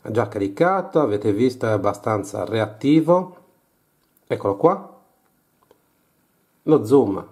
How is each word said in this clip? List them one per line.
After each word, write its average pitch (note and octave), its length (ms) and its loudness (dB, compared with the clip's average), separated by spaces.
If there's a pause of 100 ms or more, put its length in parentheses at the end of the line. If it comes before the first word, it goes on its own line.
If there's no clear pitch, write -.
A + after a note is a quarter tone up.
ha A2+ 100 -12
già A2 180 0
caricato, E3 720 -2
avete G#2 320 0
visto A#2+ 340 0
è A2+ 40 0
abbastanza G2+ 760 -2
reattivo, D3+ 880 0 (920)
eccolo G#2 300 -4
qua, F#3 340 0 (1700)
lo C#3 220 2
zoom A2 480 2